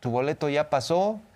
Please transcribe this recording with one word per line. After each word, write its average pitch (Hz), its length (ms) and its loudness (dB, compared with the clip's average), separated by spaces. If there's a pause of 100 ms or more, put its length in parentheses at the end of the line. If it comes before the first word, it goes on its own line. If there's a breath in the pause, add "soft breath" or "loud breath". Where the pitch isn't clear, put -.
tu 123 100 -4
boleto 143 400 0
ya 147 200 0
pasó, 185 500 0 (160 loud breath)